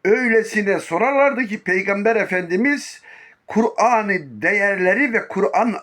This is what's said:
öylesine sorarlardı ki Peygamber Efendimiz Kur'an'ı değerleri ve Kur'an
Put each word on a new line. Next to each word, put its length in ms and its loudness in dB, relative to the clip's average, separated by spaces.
öylesine 760 0
sorarlardı 640 0
ki 180 -8
Peygamber 540 0
Efendimiz 840 -2
Kur'an'ı 960 0
değerleri 680 2
ve 160 -2
Kur'an 540 0